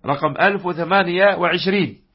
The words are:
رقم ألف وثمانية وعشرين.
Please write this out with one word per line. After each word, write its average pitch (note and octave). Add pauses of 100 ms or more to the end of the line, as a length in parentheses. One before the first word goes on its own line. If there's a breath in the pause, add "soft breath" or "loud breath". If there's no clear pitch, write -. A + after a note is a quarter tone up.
رقم C#3+
ألف F#3+
وثمانية F3+
وعشرين. F3 (140)